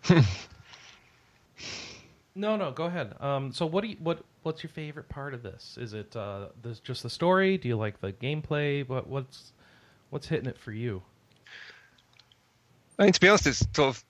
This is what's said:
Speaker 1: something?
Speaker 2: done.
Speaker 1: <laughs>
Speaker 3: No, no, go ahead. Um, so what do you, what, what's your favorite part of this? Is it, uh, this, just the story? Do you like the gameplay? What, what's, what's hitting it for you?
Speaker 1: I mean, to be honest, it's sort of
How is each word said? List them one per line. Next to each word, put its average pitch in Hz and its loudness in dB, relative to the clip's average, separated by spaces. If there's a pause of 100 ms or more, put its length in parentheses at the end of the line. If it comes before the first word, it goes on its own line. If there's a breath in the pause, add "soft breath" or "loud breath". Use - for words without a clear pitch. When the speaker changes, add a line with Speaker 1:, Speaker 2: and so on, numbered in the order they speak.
Speaker 1:
something? 180 10
Speaker 2:
done. - 10
Speaker 1:
<laughs> 90 -4 (2000 loud breath)
Speaker 3:
No, 208 0
no, 190 -2
go 156 -6
ahead. 170 -4
Um, 139 -2
so 170 -2
what 165 0
do 220 -4
you, 208 -10
what, 165 -4 (220)
what's 160 -6
your 160 -10
favorite 151 -12
part 139 -10
of 120 -12
this? - -14
Is 117 -10
it, 107 -12
uh, 101 -8 (120)
this, 117 -10
just - -10
the 120 -8
story? 190 2
Do - -6
you 120 2
like 107 -4
the 98 -6
gameplay? 143 -4
What, 127 -6
what's, - -10 (580 soft breath)
what's - -8
hitting 160 -2
it 120 -6
for - -16
you? 107 -6 (1900 loud breath)
Speaker 1:
I 190 4
mean, 202 8
to - 2
be 180 8
honest, 202 8
it's - 2
sort 147 4
of 127 -4